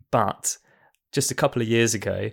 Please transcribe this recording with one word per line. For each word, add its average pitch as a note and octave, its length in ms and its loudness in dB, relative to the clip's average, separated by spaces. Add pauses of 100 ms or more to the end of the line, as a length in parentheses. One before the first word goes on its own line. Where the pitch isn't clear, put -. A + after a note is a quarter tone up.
(100)
but - 460 0 (560)
just - 180 0
a C3 40 -4
couple C3+ 260 0
of A2+ 80 -2
years A#2 260 4
ago, G2+ 380 -4